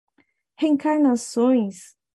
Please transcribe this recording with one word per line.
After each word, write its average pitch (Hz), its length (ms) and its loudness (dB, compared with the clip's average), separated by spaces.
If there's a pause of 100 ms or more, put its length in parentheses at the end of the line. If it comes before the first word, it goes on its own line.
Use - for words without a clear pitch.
(580)
reencarnações, 262 1400 0 (260)